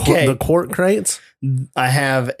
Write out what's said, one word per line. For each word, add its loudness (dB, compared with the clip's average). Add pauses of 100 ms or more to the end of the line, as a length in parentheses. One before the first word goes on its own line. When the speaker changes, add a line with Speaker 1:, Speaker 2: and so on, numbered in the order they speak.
(120)
Speaker 1:
Okay. 4
Speaker 2:
the 2
quart -2
crates? -2 (520)
Speaker 1:
I 0
have 0